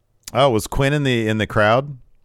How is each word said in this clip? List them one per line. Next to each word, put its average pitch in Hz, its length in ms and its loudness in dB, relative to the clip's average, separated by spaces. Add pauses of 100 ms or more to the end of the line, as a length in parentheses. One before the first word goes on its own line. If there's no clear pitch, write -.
(340)
oh, 131 160 2
was 110 160 0
Quinn 139 260 0
in 147 120 0
the, 117 240 0
in 107 100 0
the 104 80 -2
crowd? 123 500 0 (280)